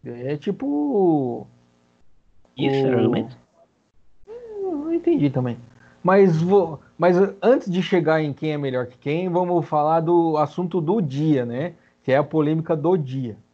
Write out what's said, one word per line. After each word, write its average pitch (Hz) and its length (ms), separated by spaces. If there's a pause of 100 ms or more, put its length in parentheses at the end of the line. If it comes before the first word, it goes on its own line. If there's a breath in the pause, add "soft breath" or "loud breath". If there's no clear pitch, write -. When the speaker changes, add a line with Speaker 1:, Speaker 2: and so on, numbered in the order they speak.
Speaker 1:
É 123 320
tipo 196 1120 (1080)
Speaker 2:
Isso 135 300
era 127 100
Speaker 1:
o - 40
Speaker 2:
argumento? - 360 (920)
Speaker 1:
Eu 427 480
não 311 180
entendi 330 360
também. 127 280 (420 soft breath)
Mas 185 400
vou, 175 400 (160)
mas 175 200 (260)
antes 247 260
de 180 140
chegar 160 400
em 147 100
quem 156 200
é 147 40
melhor 127 300
que 123 100
quem, 165 320
vamos 175 380
falar 156 320
do 165 380
assunto 170 440
do 180 200
dia, 143 440
né? 131 300 (300 soft breath)
Que 127 80
é 131 60
a 151 40
polêmica 160 540
do 165 200
dia. 127 400 (180)